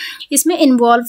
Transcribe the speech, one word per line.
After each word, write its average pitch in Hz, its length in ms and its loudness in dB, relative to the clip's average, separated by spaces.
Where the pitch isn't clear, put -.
इसमें 320 260 -2
इन्वॉल्व 240 500 2